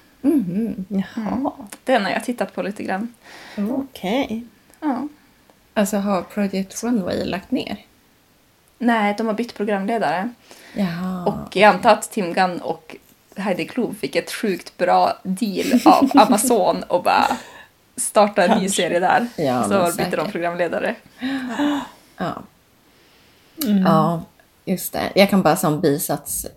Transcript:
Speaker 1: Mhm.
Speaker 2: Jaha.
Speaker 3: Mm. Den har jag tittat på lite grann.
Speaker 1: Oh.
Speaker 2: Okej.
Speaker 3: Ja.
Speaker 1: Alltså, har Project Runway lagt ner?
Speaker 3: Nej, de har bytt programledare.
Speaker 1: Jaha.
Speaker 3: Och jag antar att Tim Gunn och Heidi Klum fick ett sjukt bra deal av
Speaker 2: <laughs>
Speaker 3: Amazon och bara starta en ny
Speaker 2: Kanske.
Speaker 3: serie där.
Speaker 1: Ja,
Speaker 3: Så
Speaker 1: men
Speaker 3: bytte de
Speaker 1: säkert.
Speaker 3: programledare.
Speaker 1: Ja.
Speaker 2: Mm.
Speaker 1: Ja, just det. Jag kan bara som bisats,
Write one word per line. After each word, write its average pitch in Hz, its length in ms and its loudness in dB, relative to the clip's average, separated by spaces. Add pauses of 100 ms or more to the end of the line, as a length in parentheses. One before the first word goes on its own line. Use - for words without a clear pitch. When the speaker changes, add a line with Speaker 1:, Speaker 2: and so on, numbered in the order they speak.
(200)
Speaker 1:
Mhm. 214 680 -2
Speaker 2:
Jaha. 202 440 -4
Speaker 3:
Mm. 262 200 -4 (320)
Den 240 200 0
har 175 80 -2
jag 233 120 -4
tittat 240 300 -6
på 190 80 -6
lite 196 200 -8
grann. 208 320 -6 (420)
Speaker 1:
Oh. 208 140 -4
Speaker 2:
Okej. 240 760 -4 (360)
Speaker 3:
Ja. 277 280 -4 (680)
Speaker 1:
Alltså, 208 220 0
har 196 260 0
Project 190 640 -4
Runway 226 400 -2
lagt - 260 -6
ner? - 260 -4 (1000)
Speaker 3:
Nej, 220 400 2
de 226 80 -2
har 220 80 0
bytt 240 200 -6
programledare. 202 720 -2 (460)
Speaker 1:
Jaha. 180 520 -4
Speaker 3:
Och 143 300 -4
jag 196 180 8
antar 190 180 4
att - 200 0
Tim 175 200 -2
Gunn 180 280 0
och - 360 -8 (400)
Heidi 190 280 -2
Klum 190 300 -4
fick - 220 -4
ett 170 160 -2
sjukt - 460 -4
bra 180 340 4 (100)
deal 185 640 0
av 214 300 6
Speaker 2:
<laughs> - 60 8
Speaker 3:
Amazon 185 640 4
och 180 200 0
bara 196 240 4 (720)
starta 208 480 2
en 185 60 4
ny 240 60 6
Speaker 2:
Kanske. 190 260 0
Speaker 3:
serie 170 180 0
där. 180 260 2 (100)
Speaker 1:
Ja, 151 260 0
Speaker 3:
Så 208 60 0
Speaker 1:
men 196 160 4 (120)
Speaker 3:
bytte - 140 -2
de 175 60 -4
Speaker 1:
säkert. 156 160 -4
Speaker 3:
programledare. 175 600 -2 (1200)
Speaker 1:
Ja. - 260 -6 (1200)
Speaker 2:
Mm. 202 180 2
Speaker 1:
Ja, 165 400 2 (420)
just - 280 -4
det. - 220 -4
Jag 196 160 4
kan 196 120 4
bara 156 140 4
som 151 240 0
bisats, - 640 -2 (120)